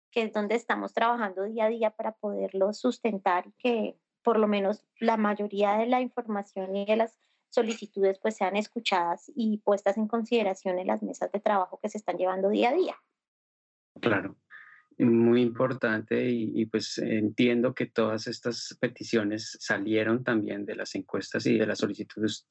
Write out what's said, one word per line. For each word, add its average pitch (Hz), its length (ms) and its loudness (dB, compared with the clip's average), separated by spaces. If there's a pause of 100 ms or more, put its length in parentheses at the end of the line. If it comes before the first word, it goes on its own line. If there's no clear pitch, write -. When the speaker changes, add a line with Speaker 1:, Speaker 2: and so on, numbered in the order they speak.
(100)
Speaker 1:
que 233 120 0
es 214 100 -4
donde 208 240 0
estamos 208 360 -4
trabajando 220 520 0
día 220 220 -2
a - 20 4
día 226 220 0
para 220 260 -8
poderlo 196 560 -2
sustentar 202 760 -2
y 202 60 -20
que 226 460 -4 (260)
por 226 140 4
lo 214 100 4
menos 202 360 0 (140)
la 226 180 2
mayoría 208 600 0
de 233 80 2
la 254 140 2
información 202 760 -6
y 202 100 -2
de 214 120 2
las 226 220 -2 (320)
solicitudes, 202 680 0
pues, 220 180 -2
sean 190 200 -2
escuchadas 190 800 -2
y 214 240 0
puestas 202 380 0
en 220 120 0
consideración 208 720 0
en 190 100 -4
las 214 140 0
mesas 180 300 -6
de 208 80 -2
trabajo 190 400 0
que 220 80 -6
se - 80 -8
están 175 220 -4
llevando 185 320 0
día 214 200 4
a 277 40 0
día. 359 220 0 (1040)
Speaker 2:
Claro, 101 340 0 (640)
muy 117 420 6
importante 120 920 0
y, 113 300 -2
y, 110 60 2
pues, 107 320 -4
entiendo 117 720 2
que 123 140 -4
todas 110 400 -2
estas 117 540 -8
peticiones 110 800 -2
salieron 110 640 0
también 104 420 -2
de - 80 -6
las 98 200 -10
encuestas 101 520 -6
y 123 100 4
de 110 100 2
las 101 120 -2
solicitudes - 720 -4